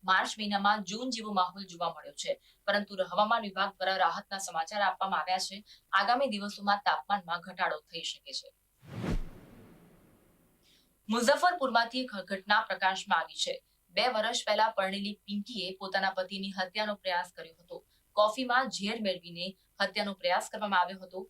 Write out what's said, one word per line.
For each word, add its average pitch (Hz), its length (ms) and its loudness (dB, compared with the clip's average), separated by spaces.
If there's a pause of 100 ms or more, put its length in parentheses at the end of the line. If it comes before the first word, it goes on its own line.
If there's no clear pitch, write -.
માર્ચ 190 360 4
મહિનામાં 208 400 2 (100)
જૂન 247 260 -4
જેવો 214 200 -6
માહોલ 180 360 0
જોવા 170 240 -2
મળ્યો - 260 -16
છે, - 100 -2 (360)
પરંતુ 202 300 0 (120)
હવામાન 214 360 2
વિભાગ 190 300 0
દ્વારા 190 240 0
રાહતના 185 460 0
સમાચાર 175 400 -2
આપવામાં 185 340 0
આવ્યા 185 260 0
છે. 202 140 -10 (320)
આગામી 240 420 4
દિવસોમાં 202 540 -2
તાપમાનમાં 175 580 -2
ઘટાડો 175 320 -2 (120)
થઈ 165 200 -10
શકે - 280 -14
છે. - 100 -14 (2500)
મુઝફ્ફરપુરમાંથી 254 960 4
એક 254 80 -10 (200)
ઘટના 202 360 2
પ્રકાશમાં 190 540 0
આવી - 220 -8
છે. 175 100 -4 (420)
બે 233 220 4
વર્ષ 233 320 -2
પહેલા 214 260 4
પરણેલી 196 400 0 (100)
પિંકીએ 202 540 -6
પોતાના 190 380 0
પતિની 196 400 -6
હત્યાનો 208 440 -2
પ્રયાસ 180 360 -2
કર્યો 165 240 -14
હતો. - 200 -14 (340)
કોફીમાં 247 600 2
ઝેર 202 220 -4 (100)
મેળવીને 175 380 -4 (340)
હત્યાનો 202 420 -2
પ્રયાસ 180 300 2
કરવામાં 202 300 0
આવ્યો 185 260 -4
હતો. 190 220 -10